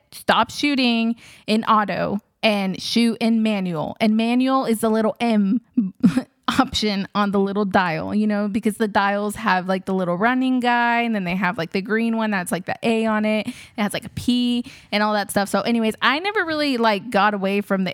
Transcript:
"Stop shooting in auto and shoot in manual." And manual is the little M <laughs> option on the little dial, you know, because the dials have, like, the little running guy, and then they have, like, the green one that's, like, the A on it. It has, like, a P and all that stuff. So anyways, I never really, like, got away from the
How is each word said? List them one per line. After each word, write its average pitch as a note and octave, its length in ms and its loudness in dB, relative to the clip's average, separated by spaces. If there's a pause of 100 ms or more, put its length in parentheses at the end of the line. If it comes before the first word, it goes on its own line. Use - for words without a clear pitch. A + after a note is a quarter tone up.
(120)
"Stop G3+ 400 0
shooting A#3+ 640 0 (300)
in G#3+ 180 2
auto G3+ 560 0 (240)
and G3+ 380 0
shoot A#3 400 0
in A3+ 200 2
manual." F#3 600 -2
And G#3+ 160 4
manual B3+ 480 2
is A3 160 0
the A3+ 80 2
little A3 320 2
M A3 400 2 (160)
<laughs> F#3+ 240 -2 (580)
option G#3+ 540 0
on G3+ 180 2
the G3+ 80 2
little G3 260 0
dial, F#3 500 0
you G#3+ 100 2
know, G#3 220 0
because G#3 300 -2
the A3 100 0
dials G#3 480 0
have, F#3 320 0
like, F#3+ 160 0
the F#3+ 100 -4
little F3+ 240 0
running B3+ 440 0
guy, A#3+ 400 2
and A#3 120 -2
then F#3+ 120 -2
they F3 100 -2
have, F#3 220 -2
like, E3 160 -4
the G3 80 -2
green A3+ 340 -2
one A3 160 -2
that's, F#3 220 -4
like, F3 120 -6
the - 180 -4
A A3+ 220 0
on G#3+ 200 0
it. G#3+ 220 0
It B3 60 -10 (240)
has, G#3 140 -2
like, - 140 -6
a F#3 40 -12
P A#3+ 540 0 (300)
and G#3 100 0
all G#3+ 80 0
that G#3 180 -2
stuff. G3+ 200 -2
So - 100 0
anyways, A3+ 420 0
I B3+ 180 2
never G4+ 260 -2
really, D4+ 320 -2
like, A3 340 0
got G3+ 220 2
away G3 260 -2
from G3 240 -2
the F3+ 100 -4